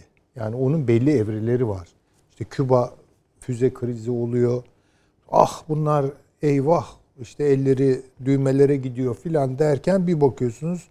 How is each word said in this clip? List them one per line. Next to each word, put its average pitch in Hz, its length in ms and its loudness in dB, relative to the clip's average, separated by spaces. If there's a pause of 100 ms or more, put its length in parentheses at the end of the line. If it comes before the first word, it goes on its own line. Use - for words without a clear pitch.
(360)
Yani 113 200 -8
onun 135 320 0
belli 120 240 4
evreleri 113 560 0
var. 92 200 -8 (440)
İşte - 140 -14
Küba 127 480 0 (460)
füze 127 340 -2
krizi 120 380 -6
oluyor. 123 520 -2 (680)
Ah - 380 2
bunlar 151 360 0 (360)
eyvah, 143 460 0 (340)
işte - 220 -10
elleri 135 580 2 (240)
düğmelere 139 500 4
gidiyor 127 400 -4
filan 139 440 -2
derken 170 480 0
bir 170 140 0
bakıyorsunuz 143 680 -2